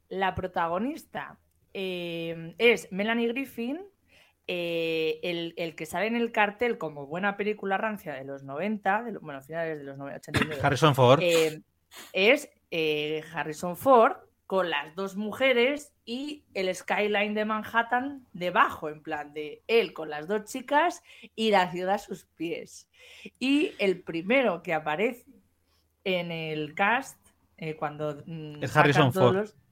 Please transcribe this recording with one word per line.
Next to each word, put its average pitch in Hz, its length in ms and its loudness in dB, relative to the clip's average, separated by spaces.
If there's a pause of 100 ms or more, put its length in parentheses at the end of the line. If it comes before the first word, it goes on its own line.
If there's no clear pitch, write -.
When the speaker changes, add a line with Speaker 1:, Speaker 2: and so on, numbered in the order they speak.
Speaker 1:
la 185 260 0
protagonista, 180 1040 -4 (360)
eh, 170 840 -6
es 226 340 4
Melanie 226 360 0
Griffin, 254 520 -6 (680)
eh, 165 760 -2
el, 170 340 -4
el 165 180 -6
que 156 120 -10
sale 180 200 -2
en 233 100 -2
el 233 160 0
cartel 226 460 0
como 147 280 -10
buena 190 300 -2
película 202 400 -2
rancia 196 380 -6
de 135 100 -10
los 139 200 -12
noventa, 196 580 -2
de 233 100 -8
lo-, - 80 -10
bueno, 139 220 -12
finales 160 360 -6
de 143 60 -12
los 139 140 -12
nove-, 139 180 -10
ochenta 147 260 -4
y - 40 0
nueve, 151 160 -8
Speaker 2:
Harrison 143 320 4
Ford. 131 280 8
Speaker 1:
eh, 160 380 2 (520)
es, 226 360 4 (220)
eh, 151 520 -2 (120)
Harrison 160 420 -6
Ford 254 400 8 (300)
con 180 240 0
las 151 240 -4
dos 190 220 -8
mujeres 254 760 2 (140)
y 277 380 -10 (100)
el 185 200 -2
skyline 208 600 0
de 214 100 0
Manhattan 233 880 -2
debajo, 180 560 2
en 151 140 -10
plan 147 320 -8
de 151 320 -10
él 220 260 4
con 156 160 -8
las 151 180 -8
dos 208 200 -2
chicas 285 560 0 (340)
y 220 140 2
la 185 200 4
ciudad 185 260 -2
a - 20 -10
sus - 260 -12
pies. - 640 -10 (500)
Y 277 400 2
el 190 220 0
primero 185 640 0
que 180 100 -4
aparece 156 540 -2 (800)
en 175 280 -2
el 156 420 -6
cast, 220 440 0 (400)
eh, 156 180 -6
cuando, 151 500 -6
mm, 151 360 -10
Speaker 2:
Es 131 80 -4
Speaker 1:
sacan 151 140 8
Speaker 2:
Harrison 139 280 6
Speaker 1:
todos 185 140 4
Speaker 2:
Ford. 95 100 6
Speaker 1:
los, - 200 -4 (140)